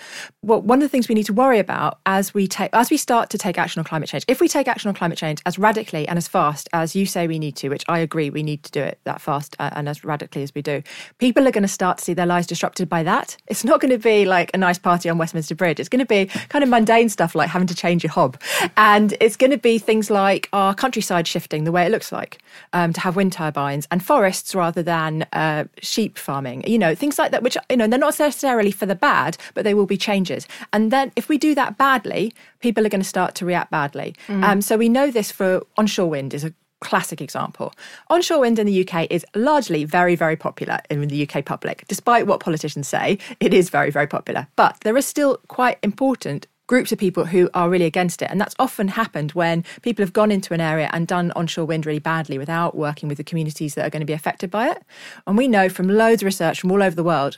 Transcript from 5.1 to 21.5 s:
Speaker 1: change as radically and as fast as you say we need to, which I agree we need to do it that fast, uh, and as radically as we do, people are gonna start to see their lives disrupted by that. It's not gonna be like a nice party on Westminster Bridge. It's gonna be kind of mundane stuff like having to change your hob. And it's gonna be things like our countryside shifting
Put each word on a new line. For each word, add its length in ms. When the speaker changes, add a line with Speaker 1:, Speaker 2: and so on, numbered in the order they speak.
Speaker 1:
change 300
as 100
radically 500
and 100
as 100
fast 440
as 240
you 120
say 200
we 120
need 180
to, 120
which 200
I 80
agree 320
we 140
need 200
to 80
do 100
it 240
that 160
fast, 380
uh, 140
and 160
as 160
radically 380
as 100
we 80
do, 220
people 300
are 40
gonna 160
start 300
to 60
see 100
their 140
lives 180
disrupted 420
by 140
that. 340
It's 160
not 180
gonna 160
be 260
like 300
a 40
nice 200
party 320
on 80
Westminster 380
Bridge. 240
It's 100
gonna 160
be 220
kind 140
of 60
mundane 400
stuff 240
like 160
having 180
to 80
change 280
your 80
hob. 280
And 420
it's 160
gonna 220
be 220
things 320
like 420
our 220
countryside 520
shifting 360